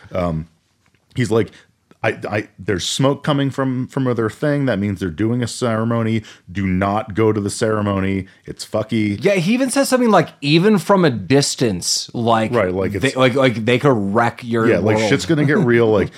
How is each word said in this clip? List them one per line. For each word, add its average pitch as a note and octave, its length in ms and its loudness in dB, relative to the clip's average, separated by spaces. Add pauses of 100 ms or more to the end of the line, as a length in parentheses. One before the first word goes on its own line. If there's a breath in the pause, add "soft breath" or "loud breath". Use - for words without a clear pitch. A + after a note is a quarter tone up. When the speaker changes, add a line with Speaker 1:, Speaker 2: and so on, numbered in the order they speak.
(160 loud breath)
Speaker 1:
um, E2 320 -2 (680)
he's A2+ 160 -2
like, A2+ 200 0 (560 soft breath)
I, A2+ 120 -2 (180)
I, - 200 -6
there's F#2+ 300 -4
smoke C#3 360 0
coming C#3 260 0
from, B2+ 380 -4
from C3+ 180 -2 (100)
their A2 140 -2
thing. C#3+ 360 -2
That A2 140 0
means G2+ 200 -2
they're F#2+ 100 -4
doing A2+ 340 -2
a A2+ 40 -2
ceremony. A2+ 760 -2 (280 loud breath)
Do F#2+ 140 -4
not G2 480 -2
go A2 200 4
to G#2+ 80 0
the G2+ 80 -4
ceremony. G2 800 -2 (180 soft breath)
It's - 200 -14
fucky. G#2+ 580 -2
Speaker 2:
Yeah, G3 120 2
he F#3 180 0
even B3+ 160 0
says C#4 200 0
something B3 200 2
like, F#3+ 200 4 (120)
"Even E3+ 360 4
from F#3 280 2
a D3+ 40 4
distance, A2+ 1040 0
like, A2+ 400 0
Speaker 1:
Right, F#2+ 200 0
like, F#2+ 220 -2
it's F#2 80 -4
Speaker 2:
they, C3+ 160 0
like, C3 160 4
like, B2 300 0
they B2 140 2
could C#3 160 4
wreck A2 480 -2
your A2+ 240 0
Speaker 1:
Yeah, G#2 120 4
like, G#2+ 180 2
Speaker 2:
world." A2 120 0
Speaker 1:
shit's G#2 160 0
gonna D3+ 200 0
get C#3+ 120 2
Speaker 2:
<laughs> A#2+ 160 2
Speaker 1:
real. A#2 180 4
Like, F#2+ 260 2